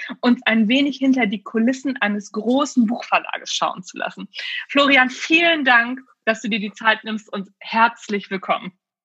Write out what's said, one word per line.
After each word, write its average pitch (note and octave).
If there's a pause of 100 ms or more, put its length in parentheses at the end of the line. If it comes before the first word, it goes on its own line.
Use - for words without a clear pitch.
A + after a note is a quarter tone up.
(200)
uns B3
ein A3
wenig C#4
hinter C4
die G3+
Kulissen C4
eines G#3
großen B3
Buchverlages -
schauen -
zu -
lassen. - (400)
Florian, C#4
vielen D#4+
Dank, B3 (240)
dass A3
du A#3+
dir A3
die G3+
Zeit A3
nimmst A3
und G3 (100)
herzlich F3
willkommen. F#3 (320)